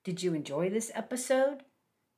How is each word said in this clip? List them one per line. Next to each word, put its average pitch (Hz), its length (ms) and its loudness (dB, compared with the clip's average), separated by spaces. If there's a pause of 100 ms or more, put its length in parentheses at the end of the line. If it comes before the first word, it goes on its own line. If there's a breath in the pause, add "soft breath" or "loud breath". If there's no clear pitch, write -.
Did 175 200 -4
you 180 100 2
enjoy 151 380 -2
this 220 240 -2
episode? 262 720 0 (540)